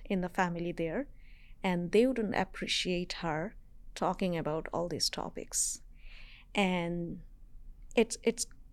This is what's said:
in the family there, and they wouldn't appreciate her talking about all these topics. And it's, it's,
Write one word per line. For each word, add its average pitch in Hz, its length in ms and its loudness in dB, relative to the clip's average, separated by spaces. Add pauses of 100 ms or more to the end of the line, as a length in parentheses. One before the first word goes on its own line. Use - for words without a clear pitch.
in 185 180 2
the 180 60 0
family 175 440 2
there, 170 360 -2 (540)
and 175 300 2
they 233 140 10
wouldn't 240 280 2
appreciate - 800 0
her 165 420 -2 (380)
talking 180 440 2
about 156 340 0
all 170 160 0
these - 220 2
topics. - 720 -2 (720)
And 175 640 2 (760)
it's, 226 280 6
it's, - 240 2 (260)